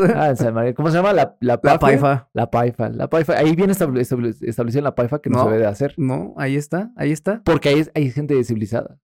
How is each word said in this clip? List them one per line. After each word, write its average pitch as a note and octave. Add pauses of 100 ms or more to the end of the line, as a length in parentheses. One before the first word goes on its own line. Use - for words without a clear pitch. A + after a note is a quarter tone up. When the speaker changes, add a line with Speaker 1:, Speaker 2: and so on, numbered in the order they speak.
(160)
Speaker 1:
Ah, D3+
en B2
San A#2
Marino. A#2
¿Cómo D3+
se D#3+
llama? G3
La, D3
la A#2+
Speaker 2:
La A#2
Speaker 1:
paifa. C#3+
Speaker 2:
paifa. C#3
Speaker 1:
La A#2
paifa. A#2+
La A#2
paifa. D#3+
Ahí D#3
viene G3
establ-, D#3
establ-, A#2+
establecida A#2
la C3+
paifa B2+
que -
no B2+
Speaker 2:
No. B2+
Speaker 1:
se G#2+
debe A2
de A2
hacer. A#2+
Speaker 2:
No, C#3+
ahí C3+
está, F3
ahí C#3+
está. G3
Speaker 1:
Porque D#3
ahí C#3+
es, D#3
hay D3
gente C#3
civilizada. A2